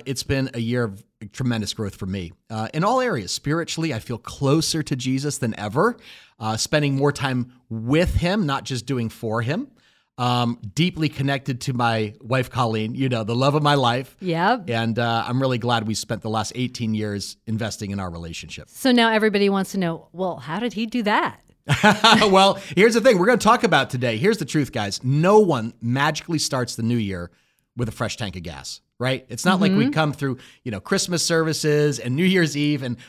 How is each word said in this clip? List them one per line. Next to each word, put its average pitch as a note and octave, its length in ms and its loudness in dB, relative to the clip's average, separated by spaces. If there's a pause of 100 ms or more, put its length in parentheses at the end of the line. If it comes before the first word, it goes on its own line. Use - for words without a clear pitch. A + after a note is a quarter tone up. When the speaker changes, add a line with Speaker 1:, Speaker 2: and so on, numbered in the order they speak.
Speaker 1:
it's C3+ 180 -6
been C3+ 300 -2
a A#2+ 60 -6
year A#2+ 240 0
of G2+ 200 -8 (280)
tremendous A#2 420 -2
growth G2+ 220 -6
for G2+ 100 -10
me, F#2 260 -6 (180)
uh, A2 240 -6
in D#3 100 0
all B3 180 2
areas. E3 300 -2
Spiritually, D#3+ 640 -4
I A2 60 -4
feel A2+ 180 -8
closer D3+ 680 0
to C#3+ 140 -2
Jesus C3 420 -4
than A#2 180 -4
ever, E3 380 0 (420)
uh, A2 200 -4
spending D3 380 0
more C#3+ 180 2
time B2+ 400 -2 (160)
with B2 460 2
him, F3+ 300 0
not C#3 200 -4
just B2+ 200 -6
doing B2 240 -2
for A2+ 320 -4
him. E3+ 260 -4 (500)
Um, B2 420 0 (160)
deeply D#3+ 340 0
connected C3+ 520 -4
to C#3 120 -4
my A2+ 480 0
wife, B2+ 300 -2
Colleen, A2 440 0
you C3 140 0
know, A2+ 140 -2
the A2 100 -2
love C#3 220 2
of D3+ 80 2
my D3 120 4
life. B2+ 440 0
Speaker 2:
Yep. F3+ 500 0
Speaker 1:
And, A2+ 300 0
uh, A#2 260 0
I'm A#2+ 160 -2
really B2+ 160 0
glad A#2 300 0
we A2 80 -2
spent - 260 -8
the A2 80 -6
last A2 240 -2
eighteen B2 400 -4
years G#2 440 -6 (100)
investing G#2+ 440 -6
in G2+ 80 -4
our F2+ 120 -6
relationship. E2 580 -14
Speaker 2:
So - 220 -2
now A#3 180 4
everybody G3+ 400 2
wants F#3+ 220 0
to G3 80 -4
know, E3 320 -4
"Well, F3 260 -4
how D#3 220 -8
did A#3 140 -4
he A3 120 -4
do A#3 180 -4
that?" A3+ 360 0 (260)
Speaker 1:
<laughs> G#3+ 640 6
Well, F#3+ 260 6 (200)
here's G#3+ 180 6
the A#3 80 4
thing A3+ 180 6
we're F3+ 80 4
gonna A#3+ 100 4
talk A#3 260 4
about D#3 260 4
today. A#2+ 280 -2
Here's G3+ 200 2
the D3+ 80 -4
truth, D3 280 -2
guys. G#2 280 -4
No D#3+ 380 6
one C3 420 2
magically D3 580 0
starts B2 360 -2
the A2+ 80 -4
new A#2+ 140 2
year F#2 340 -4 (460)
with A#2+ 100 -2
a - 40 -6
fresh - 260 -6
tank G2 180 -6
of F2+ 80 -10
gas, C#2+ 380 -12 (180)
right? C3 300 -4
It's B2 160 -10
not F#3 160 2
like F#3+ 100 4
we G#3 140 4
Speaker 2:
Mm-hmm. C#4+ 80 0
Speaker 1:
come D3+ 200 0
through, C3+ 240 -4 (280)
you B2 60 -4
know, G2+ 100 -6
Christmas F#3 440 -2
services D3+ 720 2
and B2 180 -4
New F3+ 80 2
Year's E3+ 320 2
Eve D3 260 0
and, A#2+ 140 -4 (120)